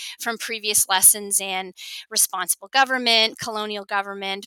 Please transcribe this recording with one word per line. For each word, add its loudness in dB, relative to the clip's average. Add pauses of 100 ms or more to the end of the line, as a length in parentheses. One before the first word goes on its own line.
(200)
from -4
previous -2
lessons 4
in -6 (380)
responsible -2
government, 4
colonial -6
government, -4